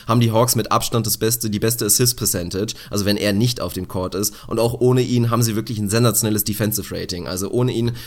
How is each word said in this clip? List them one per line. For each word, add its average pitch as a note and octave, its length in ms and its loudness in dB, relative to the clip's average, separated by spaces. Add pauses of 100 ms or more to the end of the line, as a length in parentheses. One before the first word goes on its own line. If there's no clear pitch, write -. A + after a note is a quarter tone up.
haben A#2 120 4
die A#2 120 4
Hawks A#2+ 240 4
mit - 160 0
Abstand A2+ 340 0
das G#2 120 -2
beste, A2 320 -2
die G#2 80 -2
beste A2+ 260 0
Assist A#2+ 320 2
Percentage. F#2+ 580 -4 (140)
Also G2+ 160 -2
wenn G2+ 140 0
er G2+ 160 0
nicht A#2+ 260 2
auf F2 140 -6
dem F#2 120 -6
Court F#2 280 -6
ist. G2+ 200 -2 (120)
Und A2 120 -2
auch A#2+ 220 0
ohne B2+ 220 4
ihn A#2+ 260 2
haben A#2 140 2
sie A2+ 140 0
wirklich A2+ 220 -4
ein G#2 120 -2
sensationelles G#2+ 540 2
Defensive G#2 500 -2
Rating. F2 320 -8
Also F#2 240 -6
ohne B2 220 0
ihn A#2 200 0 (140)